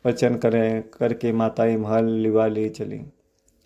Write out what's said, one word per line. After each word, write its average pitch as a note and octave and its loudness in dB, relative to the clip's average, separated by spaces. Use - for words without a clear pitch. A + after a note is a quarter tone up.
प्रसन्न A#2+ 0
करें, A2+ 0
करके A#2 -2
माताएं A2+ 0
महल A2 0
लिवा A2 2
ले A2 -2
चली। G#2+ -10